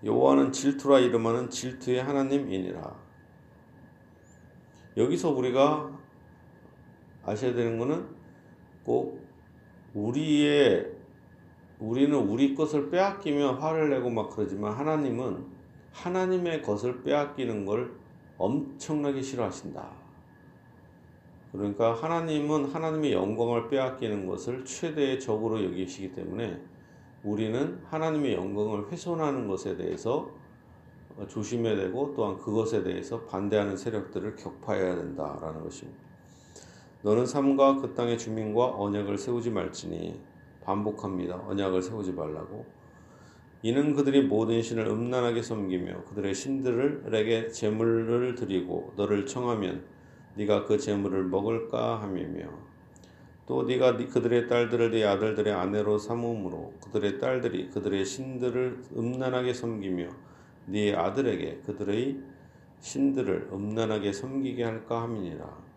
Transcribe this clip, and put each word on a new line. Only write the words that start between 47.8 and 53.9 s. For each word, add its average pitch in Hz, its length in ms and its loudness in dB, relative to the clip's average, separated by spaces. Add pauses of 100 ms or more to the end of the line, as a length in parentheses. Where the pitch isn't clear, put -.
드리고 87 600 -2
너를 101 300 2
청하면 107 580 -2 (520)
네가 104 300 2
그 107 120 4
제물을 98 460 0
먹을까 113 800 0
함이며 82 460 -6 (960)
또 131 160 0
네가 123 340 4